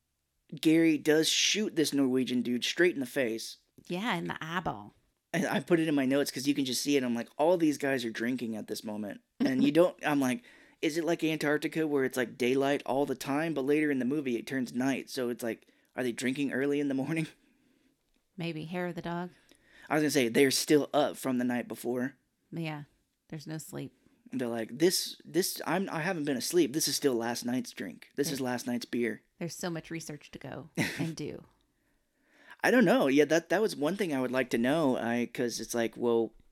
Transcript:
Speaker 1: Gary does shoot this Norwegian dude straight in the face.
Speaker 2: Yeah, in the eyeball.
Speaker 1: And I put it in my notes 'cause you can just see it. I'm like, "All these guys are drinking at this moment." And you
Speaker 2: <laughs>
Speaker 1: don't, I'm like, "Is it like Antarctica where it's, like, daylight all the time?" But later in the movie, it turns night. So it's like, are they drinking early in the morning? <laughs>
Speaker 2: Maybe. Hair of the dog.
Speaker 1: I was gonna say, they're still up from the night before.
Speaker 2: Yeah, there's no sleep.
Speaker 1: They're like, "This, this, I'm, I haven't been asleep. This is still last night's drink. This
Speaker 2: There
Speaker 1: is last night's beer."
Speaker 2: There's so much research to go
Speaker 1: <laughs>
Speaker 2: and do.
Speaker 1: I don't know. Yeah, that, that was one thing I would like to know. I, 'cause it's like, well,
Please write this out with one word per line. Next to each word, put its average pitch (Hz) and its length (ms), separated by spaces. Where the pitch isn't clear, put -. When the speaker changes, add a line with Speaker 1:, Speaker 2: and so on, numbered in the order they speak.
Speaker 1:
Gary 160 360
does 151 320
shoot - 460
this 147 180
Norwegian 127 480
dude 123 240
straight 175 280
in 143 60
the 131 60
face. - 520
Speaker 2:
Yeah, 196 280
in 170 120
the 165 140
eyeball. 156 540
Speaker 1:
And 180 140
I 196 120
put 175 200
it 160 80
in 151 80
my 139 100
notes 139 260
'cause 135 160
you 143 60
can 139 120
just 123 160
see 143 160
it. 131 60
I'm 120 120
like, 117 220
"All 170 200
these 156 200
guys 135 280
are 113 60
drinking 117 440
at 107 120
this - 160
moment." 107 380
And 135 240
you 143 80
Speaker 2:
<laughs> - 0
Speaker 1:
don't, 165 240
I'm 147 160
like, 123 220
"Is 156 160
it 170 60
like 165 200
Antarctica 156 640
where 143 180
it's, 123 120
like, 120 200
daylight 135 480
all 139 200
the 127 100
time?" 151 380
But 135 120
later 147 260
in 135 80
the 120 60
movie, 131 320
it 110 100
turns 127 260
night. 123 360
So 127 200
it's 120 140
like, 113 240
are 127 80
they 123 100
drinking 131 400
early 143 260
in 143 100
the 135 40
morning? 139 340
<laughs> - 560
Speaker 2:
Maybe. 165 280
Hair 180 220
of 170 80
the 165 60
dog. 175 300
Speaker 1:
I 139 60
was 156 80
gonna 147 80
say, 127 180
they're 131 220
still - 420
up 135 240
from 131 200
the 123 80
night 123 220
before. 123 480
Speaker 2:
Yeah, 156 320
there's 156 180
no 160 100
sleep. 143 360
Speaker 1:
They're 127 160
like, 117 320
"This, - 440
this, - 440
I'm, 180 240
I 160 100
haven't 170 240
been 143 120
asleep. 135 360
This 156 140
is 139 80
still 139 180
last 117 320
night's 123 260
drink. - 440
This 143 120
Speaker 2:
There 151 80
Speaker 1:
is 139 60
last 123 260
night's 120 180
beer." 117 360
Speaker 2:
There's 170 180
so 185 140
much 165 220
research 160 400
to - 80
go 135 300
Speaker 1:
<laughs> - 160
Speaker 2:
and 160 160
do. - 280
Speaker 1:
I 175 80
don't 240 140
know. 208 220
Yeah, 143 180
that, 156 240
that 180 120
was 196 140
one 147 200
thing 196 180
I 135 80
would 127 100
like 127 200
to 127 60
know. 131 400
I, 117 340
'cause 120 280
it's 117 160
like, 117 200
well, 117 380